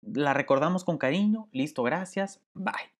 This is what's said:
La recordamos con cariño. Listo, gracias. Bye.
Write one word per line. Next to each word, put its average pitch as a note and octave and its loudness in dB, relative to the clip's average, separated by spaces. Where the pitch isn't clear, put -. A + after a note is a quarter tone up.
La C#3 0
recordamos C#3+ 2
con E3 0
cariño. G3+ 0
Listo, C3 -2
gracias. F#3 -2
Bye. - -8